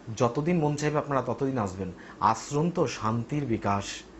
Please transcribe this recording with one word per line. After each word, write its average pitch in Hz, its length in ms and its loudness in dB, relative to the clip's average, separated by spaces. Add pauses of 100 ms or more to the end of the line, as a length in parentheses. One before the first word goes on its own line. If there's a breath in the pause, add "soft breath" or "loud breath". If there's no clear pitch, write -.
(160)
যতদিন 147 420 2
মন 147 180 2
চাইবে 151 220 0
আপনারা 139 240 0
ততদিন 127 360 0
আসবেন। 95 340 -2 (280 loud breath)
আশ্রম 143 500 2
তো 170 160 2
শান্তির 117 580 -2
বিকাশ, 104 400 0 (360)